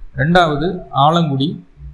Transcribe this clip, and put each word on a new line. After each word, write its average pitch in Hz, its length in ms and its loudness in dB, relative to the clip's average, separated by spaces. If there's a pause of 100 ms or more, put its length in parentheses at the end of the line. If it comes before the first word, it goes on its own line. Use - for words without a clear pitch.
(160)
ரெண்டாவது, 165 640 0 (160)
ஆலங்குடி 147 640 0 (340)